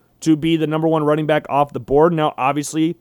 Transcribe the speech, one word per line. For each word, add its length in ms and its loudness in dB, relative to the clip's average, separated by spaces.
to 160 2
be 180 0
the 120 0
number 200 -2
one 160 0
running 220 0
back 240 0
off 240 0
the 60 -8
board. 340 2
Now, 240 -2
obviously, 640 -2